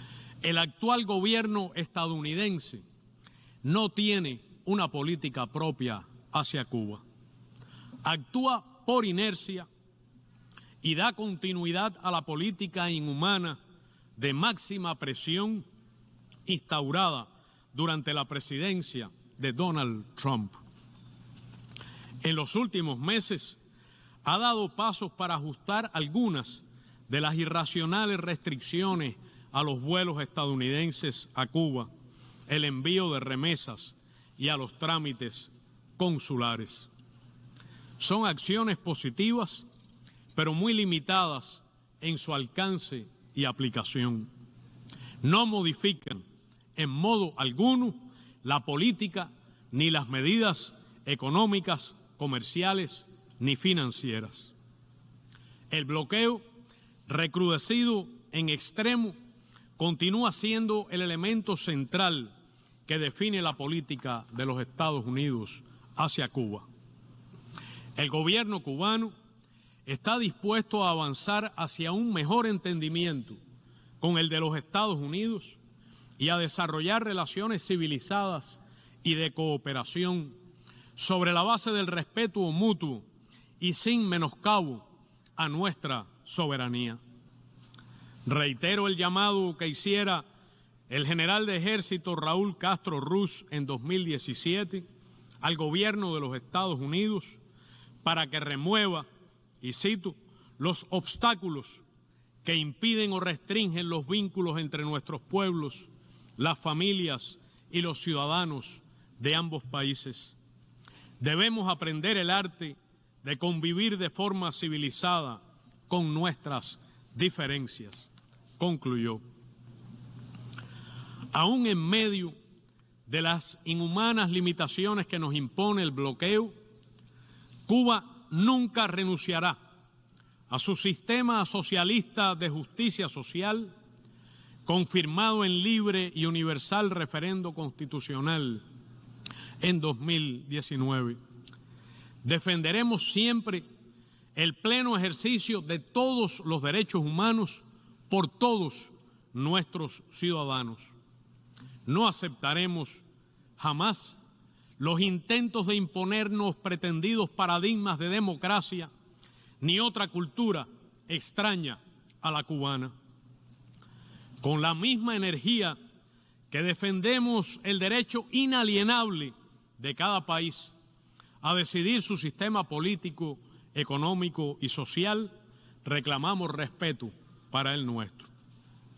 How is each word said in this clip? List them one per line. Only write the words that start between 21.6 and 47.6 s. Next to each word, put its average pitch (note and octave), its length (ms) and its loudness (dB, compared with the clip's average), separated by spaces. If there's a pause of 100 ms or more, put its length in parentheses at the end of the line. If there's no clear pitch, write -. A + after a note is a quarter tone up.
En D#3+ 160 0
los D3 180 -4
últimos F3+ 440 0
meses F#3+ 580 -2 (680)
ha D#3+ 140 2
dado A3 320 2
pasos G3+ 420 -2
para F3 260 -2
ajustar F#3+ 580 -4
algunas D#3 680 0 (460)
de C3+ 120 0
las D3+ 140 0
irracionales E3+ 840 0
restricciones E3+ 960 -2 (360)
a C#3 100 0
los C#3 180 -2
vuelos E3 400 0
estadounidenses C#3 1120 -2
a C3 120 0
Cuba, C3+ 420 0 (580)
el D3 180 0
envío D#3 480 0
de C3+ 80 -2
remesas C3 760 -4 (420)
y C#3 120 0
a D3+ 80 2
los C3 220 -8
trámites D3 720 -4 (460)
consulares. A#2+ 920 -2 (1120)
Son G#3+ 280 2
acciones G3 500 0
positivas, F#3+ 880 -2 (720)
pero D#3 180 2
muy G3 200 2
limitadas F3+ 920 0 (380)
en D#3+ 180 -2
su D#3 160 -4
alcance C#3+ 720 -4 (280)
y C#3 100 0
aplicación. B2 840 -2 (920)
No G3 240 6
modifican F3 760 0 (540)
en D3+ 140 0
modo F#3 460 2
alguno G#3 580 4 (480)